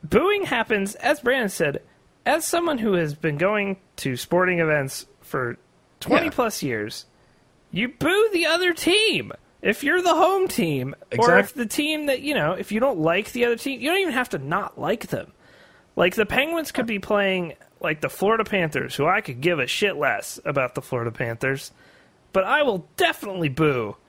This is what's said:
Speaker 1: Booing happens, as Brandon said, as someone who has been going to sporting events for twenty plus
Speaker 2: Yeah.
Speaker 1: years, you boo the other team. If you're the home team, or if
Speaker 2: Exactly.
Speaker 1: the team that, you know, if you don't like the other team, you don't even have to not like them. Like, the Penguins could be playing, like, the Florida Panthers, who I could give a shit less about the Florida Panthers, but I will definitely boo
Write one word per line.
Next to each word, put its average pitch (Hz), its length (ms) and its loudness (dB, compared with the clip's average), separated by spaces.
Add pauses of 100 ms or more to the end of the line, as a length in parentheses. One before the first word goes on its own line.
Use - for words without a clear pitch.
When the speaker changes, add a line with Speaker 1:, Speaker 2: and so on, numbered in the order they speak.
Speaker 1:
Booing 370 400 2
happens, 214 520 -2
as 294 260 0
Brandon 247 280 2
said, 147 320 -2 (440)
as 320 200 2
someone 339 320 0
who 220 160 2
has 156 220 2
been 151 220 -2
going 196 400 0 (200)
to 135 180 -2
sporting 180 440 2
events 151 460 0 (160)
for 123 360 -6 (420)
twenty - 300 2
plus 233 320 0
Speaker 2:
Yeah. 147 80 -4
Speaker 1:
years, 110 360 -6 (680)
you 208 180 -2
boo 392 420 2
the 349 140 0
other 349 280 2
team. 339 580 2 (300)
If - 220 0
you're 330 200 2
the 349 100 4
home 370 340 4
team, 139 460 -2 (240)
or 240 220 6
if 202 60 2
Speaker 2:
Exactly. - 180 -6
Speaker 1:
the 214 60 -4
team 302 360 -2
that, 269 160 0
you 285 140 -2
know, 165 180 2
if 190 180 -8
you 214 80 0
don't 247 200 2
like 170 320 0
the 240 140 0
other 240 100 0
team, 262 260 -6
you 262 80 -2
don't 370 100 2
even 339 140 0
have 247 160 -2
to 190 80 -6
not 160 420 -4
like 180 280 -4
them. - 240 -6 (640)
Like, 180 180 2
the 214 140 0
Penguins 311 440 -2
could 240 140 -2
be 220 140 -4
playing, 190 540 0 (280)
like, 156 200 -2
the 139 80 -2
Florida 220 340 0
Panthers, 151 520 -2
who 143 120 2
I 196 140 2
could 123 200 -10
give 170 160 2
a 127 80 0
shit 190 320 -2
less 131 480 -2
about 139 300 -2
the 131 80 -6
Florida 120 280 -2
Panthers, 127 600 -4 (640)
but 190 100 4
I 262 180 2
will 202 260 0 (100)
definitely 190 520 -2
boo 127 460 0 (140)